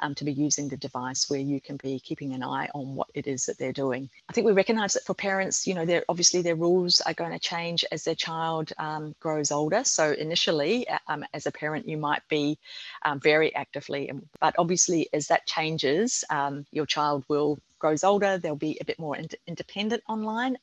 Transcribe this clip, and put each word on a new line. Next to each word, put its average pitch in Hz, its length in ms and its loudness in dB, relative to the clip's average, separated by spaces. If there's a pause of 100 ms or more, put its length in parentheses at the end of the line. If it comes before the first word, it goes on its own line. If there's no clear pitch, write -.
um, 147 140 -2
to 139 100 -6
be 147 80 0
using 143 340 0
the 135 100 -6
device 131 520 -4
where 139 120 0
you 139 200 -2
can 143 160 -10
be 135 240 -6
keeping 143 320 -6
an 131 100 -6
eye 135 320 -4
on 135 200 -6
what - 180 -4
it 147 140 -6
is 135 180 -4
that - 140 -6
they're 131 140 -4
doing. 135 360 -2 (220)
I - 20 -14
think 220 140 2
we 214 60 8
recognise 202 420 4
that - 100 -2
for 196 80 -4
parents, 190 540 -2
you 190 80 0
know, 165 100 0
they're, 170 240 2
obviously 175 320 2
their 170 160 2
rules 175 460 4
are 165 100 -2
gonna 170 260 -6
change 170 540 -2
as 160 120 -6
their 165 100 0
child, 160 640 -2
um, 156 420 -6
grows 156 300 0
older. 151 340 2
So 156 280 4
initially, 170 760 0
uh, 151 100 0 (100)
um, 147 160 -4 (100)
as 151 120 -8
a 143 60 0
parent, 151 340 -4
you 156 120 -4
might 151 320 0
be, 151 280 2 (460)
um, 143 160 0
very 156 340 6
actively, 139 560 -6 (300)
but 160 180 4
obviously 170 540 2
as 151 140 0
that - 200 2
changes, 156 840 0
um, 143 400 -2
your 147 160 -2
child 147 420 2
will, 147 300 2 (200)
grows 156 260 2
older, 196 320 6
they'll 160 200 -2
be 160 240 -2
a 160 40 -8
bit - 140 -4
more 151 180 -4
ind-, - 180 -8 (120)
independent 208 600 -4
online. 220 560 -2